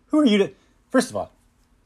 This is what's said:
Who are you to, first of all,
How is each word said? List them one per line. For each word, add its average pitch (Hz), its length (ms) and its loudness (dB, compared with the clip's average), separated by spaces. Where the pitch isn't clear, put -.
Who 302 100 0
are 302 60 2
you 208 140 2
to, 196 140 0
first - 200 0
of 107 60 -12
all, 87 140 -8